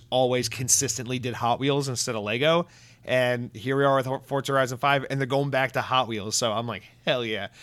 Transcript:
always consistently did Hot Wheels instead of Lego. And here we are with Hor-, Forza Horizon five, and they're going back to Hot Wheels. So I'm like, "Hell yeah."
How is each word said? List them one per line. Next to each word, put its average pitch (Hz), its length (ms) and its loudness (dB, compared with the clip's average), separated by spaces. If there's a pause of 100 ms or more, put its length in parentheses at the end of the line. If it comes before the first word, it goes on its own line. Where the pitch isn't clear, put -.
always 127 400 2
consistently 127 680 -2
did 117 160 -4
Hot 120 240 0
Wheels 139 300 0
instead 120 260 -4
of 107 80 -4
Lego. 147 420 2 (400)
And 123 480 0
here 120 220 -2
we 139 80 4
are 139 140 6
with 131 80 0
Hor-, 131 160 -4
Forza 139 320 -4
Horizon 131 240 0
five, 139 320 2
and 139 100 -2
they're 135 80 -2
going 139 220 0
back 131 240 0
to 131 80 0
Hot 120 260 2
Wheels. 107 300 -4
So 117 160 0
I'm 117 140 -4
like, 101 160 -6 (220)
"Hell 127 200 0
yeah." 104 240 -4 (120)